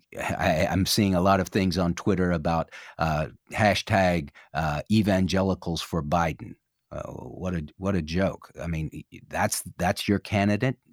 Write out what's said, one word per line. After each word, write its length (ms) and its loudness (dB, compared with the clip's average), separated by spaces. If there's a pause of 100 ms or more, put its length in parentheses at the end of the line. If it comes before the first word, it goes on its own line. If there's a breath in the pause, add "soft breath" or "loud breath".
(180)
I, 480 0
I'm 220 0
seeing 260 4
a 80 4
lot 180 6
of 100 -2
things 280 0
on 160 2
Twitter 380 0
about, 400 0 (260 loud breath)
uh, 300 0 (240)
hashtag, 800 2 (260 loud breath)
uh, 340 -2
evangelicals 920 2
for 200 -4
Biden. 540 -2 (360)
Uh, 200 -10
what 420 -8
a, 140 -4 (100)
what 180 -2
a 60 2
joke. 480 -2 (100)
I 60 -8
mean, 380 -6 (240)
that's, 340 -2 (160)
that's 300 -2
your 120 2
candidate, 580 0 (160)